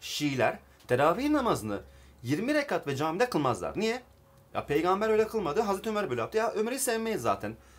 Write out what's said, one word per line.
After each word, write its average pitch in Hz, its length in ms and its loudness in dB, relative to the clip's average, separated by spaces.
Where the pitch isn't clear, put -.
Şiiler 139 580 0
teravih 170 420 4
namazını 131 520 0
yirmi 180 300 0
rekat 277 340 -2
ve 143 80 -2
camide 160 340 0
kılmazlar. 123 500 -2
Niye? 226 220 -2
Ya 107 120 -4
peygamber 185 440 2
öyle 214 180 4
kılmadı, 214 340 -2
Hazreti 196 280 -2
Ömer 208 200 -2
böyle 120 120 -2
yaptı. 156 160 -2
Ya 220 140 0
Ömer'i 233 280 -2
sevmeyiz 226 420 -2
zaten. 113 340 0